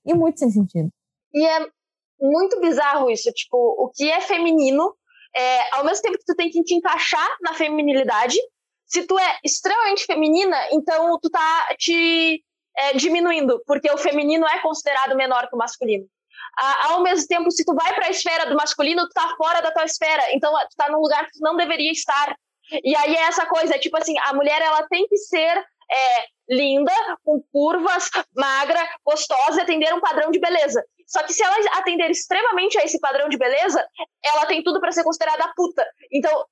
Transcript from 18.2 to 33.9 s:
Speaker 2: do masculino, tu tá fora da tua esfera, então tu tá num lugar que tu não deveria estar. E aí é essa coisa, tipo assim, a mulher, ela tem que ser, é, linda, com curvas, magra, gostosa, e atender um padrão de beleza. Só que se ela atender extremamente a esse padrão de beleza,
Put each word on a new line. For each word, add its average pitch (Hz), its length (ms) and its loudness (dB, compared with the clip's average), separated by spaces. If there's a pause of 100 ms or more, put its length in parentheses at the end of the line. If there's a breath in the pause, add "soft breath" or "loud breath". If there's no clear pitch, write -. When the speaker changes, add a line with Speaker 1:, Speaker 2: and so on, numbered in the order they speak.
Speaker 2:
do 285 100 -2
masculino, 302 520 0
tu - 60 -20
tá 339 240 0
fora 330 240 0
da 320 100 -2
tua 320 120 -2
esfera, 311 400 0 (100)
então 302 200 0 (160)
tu - 80 -20
tá 285 120 0
num 302 100 0
lugar 302 260 2
que - 80 -18
tu 294 80 -14
não 311 160 0
deveria 320 340 0
estar. 285 440 -2 (480 loud breath)
E 269 120 2
aí 302 200 2
é 320 80 2
essa 339 220 0
coisa, 330 320 0
tipo 320 200 -4
assim, 320 220 -2
a 269 140 -2
mulher, 294 280 2
ela 311 260 2
tem 370 200 0
que 403 100 2
ser, 339 400 0
é, 254 680 -2 (240)
linda, 277 440 2 (300)
com 302 280 0
curvas, 339 580 0 (260)
magra, 285 520 0 (160)
gostosa, 302 560 0
e - 20 2
atender 320 320 0
um 349 60 -2
padrão 311 320 0
de 330 80 0
beleza. 311 440 0 (240)
Só 370 140 -2
que 320 120 -6
se - 100 0
ela 381 120 2 (220)
atender 349 320 -2
extremamente 381 720 0
a 277 40 2
esse - 160 -2
padrão 285 300 0
de 277 80 -4
beleza, 277 480 0 (380 loud breath)